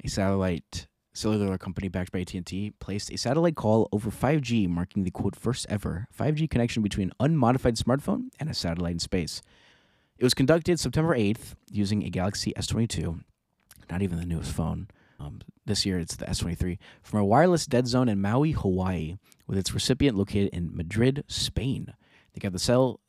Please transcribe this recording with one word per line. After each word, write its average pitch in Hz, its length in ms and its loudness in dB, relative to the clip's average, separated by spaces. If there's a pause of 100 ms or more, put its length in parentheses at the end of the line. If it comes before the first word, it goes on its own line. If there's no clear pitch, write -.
a - 40 -8
satellite 95 800 -2 (240)
cellular 104 460 0
company 98 300 -8
backed 90 240 -6
by 92 80 -4
A 90 60 -4
T - 120 -8
and 87 80 -8
T, 104 340 -6
placed - 320 -8
a 95 60 -8
satellite 160 380 2
call 110 360 4
over 104 200 -2
five 147 300 0
G, 117 260 0
marking 87 360 -2
the, 87 80 -2
quote, 98 240 -4
"first - 340 -4
ever 95 420 -4
five 147 240 0
G 156 120 0
connection 120 360 0
between 98 260 -2
an - 100 -10
unmodified 127 580 4
smartphone 190 500 0 (120)
and 156 80 -4
a - 60 -4
satellite 87 400 -2
in 85 60 -4
space." - 420 -4 (800)
It - 40 4
was 127 120 4
conducted 160 440 4
September 156 360 2
eighth 104 400 0 (160)
using 104 320 0
a 90 80 -6
Galaxy 92 440 -2
S - 120 -4
twenty-two, 85 540 -2 (680)
not 90 140 -2
even 85 160 -2
the 87 60 -4
newest 78 280 -4
phone. 82 340 -2 (320)
Um, - 220 -12 (240)
this - 200 -2
year, 92 140 0
it's 82 160 -6
the - 140 -8
S 95 80 -2
twenty-three, 87 420 -4 (220)
from - 180 -2
a 101 60 4
wireless 156 400 6
dead 123 220 2
zone 127 200 2
in 98 140 2
Maui, 127 300 2
Hawaii, 92 680 0 (300)
with 92 100 -2
its - 160 -2
recipient 127 420 2
located 101 380 0
in 87 200 -4
Madrid, 110 540 0
Spain. - 640 -4 (400)
They - 60 -12
got 95 140 -4
the 90 60 -4
cell 127 500 4